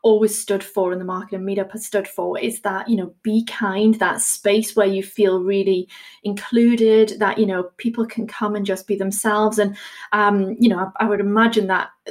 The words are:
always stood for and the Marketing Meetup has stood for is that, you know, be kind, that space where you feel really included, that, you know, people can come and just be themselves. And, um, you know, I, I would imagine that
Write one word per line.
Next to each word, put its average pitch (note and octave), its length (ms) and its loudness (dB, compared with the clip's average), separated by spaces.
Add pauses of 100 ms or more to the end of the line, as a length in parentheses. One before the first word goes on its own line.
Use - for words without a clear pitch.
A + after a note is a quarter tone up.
always G#3+ 360 4
stood G3 240 -4
for F#3 280 -2
and F#3 80 -6
the F#3 60 -10
Marketing F#3+ 400 -8
Meetup G3 260 -4
has A3 140 -12
stood G3+ 220 -4
for F3+ 320 -6
is A3+ 220 -6
that, G3 280 -6
you A3+ 80 2
know, F3+ 160 -6 (100)
be A3+ 220 0
kind, G#3+ 500 2
that F#3 260 -2
space - 540 0
where G#3 120 4
you G3 140 0
feel F#3+ 400 0
really F#3+ 460 0 (360)
included, A3 960 4
that, G3 180 0
you A3 80 4
know, F#3 180 -2 (140)
people A#3 280 -2
can A3+ 220 -8
come G#3 260 -4
and G#3 120 -4
just F#3+ 200 -4
be G3+ 120 -2
themselves. G#3 600 0
And, G3+ 180 0 (340)
um, G#3 480 2
you A#3 80 6
know, F#3+ 320 0
I, A3 60 2
I - 20 0
would G3+ 140 0
imagine G#3+ 460 2
that F#3 220 -2 (220)